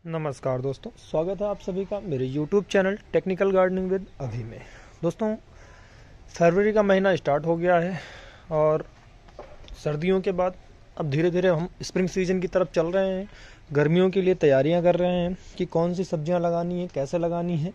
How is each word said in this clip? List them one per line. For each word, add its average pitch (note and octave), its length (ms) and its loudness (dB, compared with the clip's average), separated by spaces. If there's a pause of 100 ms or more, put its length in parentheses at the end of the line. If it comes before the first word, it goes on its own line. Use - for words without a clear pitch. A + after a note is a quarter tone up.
नमस्कार C#3+ 540 -4
दोस्तों, C#3 360 -6
स्वागत F3 440 -4
है G#3 60 -2
आप G3+ 120 -4
सभी F#3+ 260 -6
का G3+ 140 -6
मेरे C3 340 -4
YouTube D3+ 300 0
चैनल G3 340 0 (180)
Technical F#3+ 320 2
Gardening F#3 420 2
with F#3+ 120 0 (200)
अभि A#2 220 -6
में। A2 180 -14 (400)
दोस्तों, G#3+ 340 -2 (960)
फरवरी F#3+ 400 4
का G#3+ 100 4
महीना F#3+ 320 4
start D3+ 300 0
हो E3+ 120 0
गया F3 180 2
है E3+ 240 0 (520)
और D#3 340 2 (1000)
सर्दियों E3+ 380 0
के G3 100 -2
बाद F3+ 220 0 (440)
अब D#3+ 120 -4
धीरे-धीरे F3 400 2
हम E3+ 200 0 (120)
spring F3+ 280 -2
season F#3 300 0
की F3+ 80 -4
तरफ F3+ 280 0
चल D#3+ 100 2
रहे F#3+ 240 0
हैं। F#3+ 200 -6 (440)
गर्मियों E3 360 4
के F#3+ 120 0
लिए F3+ 140 2
तैयारियां D#3 480 4
कर F3 120 4
रहे F3+ 160 0
हैं F3+ 260 -2 (200)
कि F3+ 80 -2
कौन E3+ 280 0
सी F#3 100 -4
सब्जियां E3+ 380 -2
लगानी E3+ 400 -2
है, F3+ 60 -6
कैसे C#3+ 300 -4
लगानी E3+ 400 -2
है। E3 180 -2